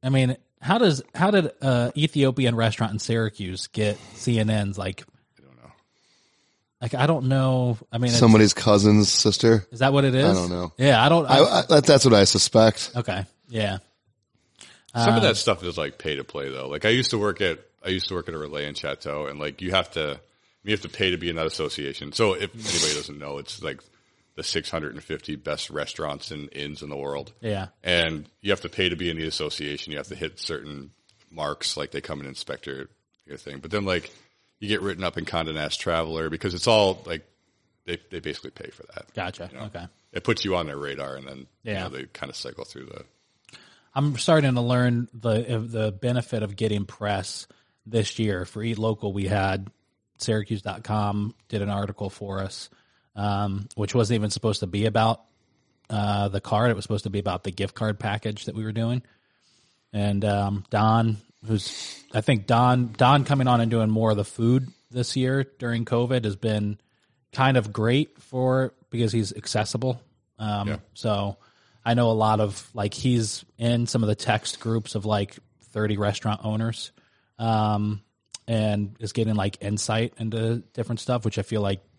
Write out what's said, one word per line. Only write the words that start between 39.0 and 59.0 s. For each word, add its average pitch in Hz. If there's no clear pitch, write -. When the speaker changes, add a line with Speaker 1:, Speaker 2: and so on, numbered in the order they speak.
Speaker 1:
Gotcha. 90
Speaker 2:
You 65
know? 67
Speaker 1:
Okay. 92
Speaker 2:
It 95
puts 110
you 92
on 87
their 71
radar, 69
and 67
then, 67
Speaker 1:
Yeah. 110
Speaker 2:
you 98
know, 69
they 65
kinda 67
cycle 62
through -
the -
Speaker 1:
I'm 143
starting 147
to 123
learn 123
the, 117
of 113
the 110
benefit 120
of 101
getting 104
press 98
this 110
year. 98
For 107
Eat 113
Local, 110
we 98
had 98
Syracuse 107
dot 98
com 104
did 107
an 101
article 101
for 98
us, -
um, 101
which 104
wasn't 117
even 107
supposed -
to 92
be 101
about, 110
uh, 104
the 98
card. 117
It 113
was 101
supposed 104
to 101
be 101
about 95
the 98
gift 98
card 107
package 104
that 113
we 110
were 110
doing. 117